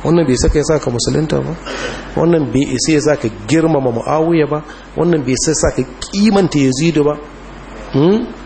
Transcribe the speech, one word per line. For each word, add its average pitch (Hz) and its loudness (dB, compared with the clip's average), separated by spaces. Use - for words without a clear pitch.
Wannan 160 2
bai 127 2
saka 156 2
ya 143 0
sa 156 2
ka 131 -4
musulunta 143 0
ba. 147 -6
Wannan 156 2
bai 135 0
isa 160 0
ya 147 4
sa 143 2
ka 120 -4
girmama 156 2
Muawiya 151 0
ba. 151 -4
Wannan 160 2
bai 127 0
isa 156 0
ya 147 2
sa 156 0
ka 131 -2
kimanta 196 2
Yazidu 147 2
ba. 147 0
Hmm? 202 2